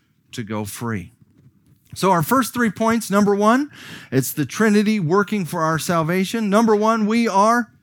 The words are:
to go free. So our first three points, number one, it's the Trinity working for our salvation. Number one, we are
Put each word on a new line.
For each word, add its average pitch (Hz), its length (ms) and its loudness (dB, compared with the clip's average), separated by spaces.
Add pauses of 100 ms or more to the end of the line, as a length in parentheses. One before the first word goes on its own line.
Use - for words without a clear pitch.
(320)
to 123 100 -10
go 107 220 -6
free. 101 480 -8 (840)
So 185 180 0
our 170 100 2
first 240 320 0
three 240 160 0
points, 220 400 -2
number 202 240 2
one, 233 360 2 (400)
it's 127 220 0
the 147 140 -2
Trinity 214 540 2
working 190 440 0
for 165 180 -6
our 160 160 0
salvation. 185 720 -2
Number 214 260 4
one, 220 320 2
we 226 220 2
are 220 440 0 (100)